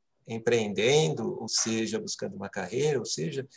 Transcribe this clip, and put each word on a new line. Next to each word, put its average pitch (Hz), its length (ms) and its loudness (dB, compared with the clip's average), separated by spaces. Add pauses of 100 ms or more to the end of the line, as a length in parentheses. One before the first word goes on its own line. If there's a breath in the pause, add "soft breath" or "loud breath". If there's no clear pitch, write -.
(260)
empreendendo, 113 1120 2
ou 113 60 -8
seja, 110 540 0
buscando 101 340 -6
uma 98 140 -8
carreira, 127 500 0
ou - 80 -4
seja, 139 400 -4 (100)